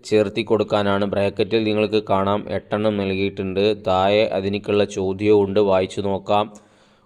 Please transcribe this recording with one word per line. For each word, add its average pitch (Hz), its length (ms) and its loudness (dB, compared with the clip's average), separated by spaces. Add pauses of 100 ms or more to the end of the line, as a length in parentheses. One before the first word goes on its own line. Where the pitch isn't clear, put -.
ചേർത്തി 107 420 0
കൊടുക്കാനാണ്. 104 640 0
ബ്രാക്കറ്റിൽ 101 580 -2
നിങ്ങൾക്ക് 107 380 0
കാണാം, 98 480 0
എട്ടെണ്ണം 104 460 -2
നൽകിയിട്ടുണ്ട്. 98 680 -2 (180)
താഴെ 98 500 2
അതിനേക്കുള്ള 101 580 0
ചോദ്യവും 101 520 2
ഉണ്ട്, 98 200 0
വായിച്ചു 95 400 0
നോക്കാം. 98 440 -2 (580)